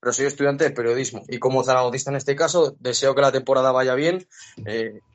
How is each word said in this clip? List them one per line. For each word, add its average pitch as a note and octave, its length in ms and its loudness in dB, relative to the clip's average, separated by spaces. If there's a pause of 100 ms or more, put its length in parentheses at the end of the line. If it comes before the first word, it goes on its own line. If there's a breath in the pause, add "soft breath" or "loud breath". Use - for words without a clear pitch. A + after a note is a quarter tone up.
pero B2 100 -2
soy C3+ 140 -2
estudiante C#3 400 0
de C#3+ 60 2
periodismo. A#2 580 -2
Y B2 100 -8
como C3 240 0
zaragocista B2+ 500 0
en C#3 40 -2
este C#3 180 -2
caso, D#3 460 0
deseo B2+ 340 0
que C3+ 60 2
la C#3 100 4
temporada C3 420 2
vaya B2+ 220 2
bien, F3 320 -2 (380 loud breath)
eh, A2 360 -6 (140)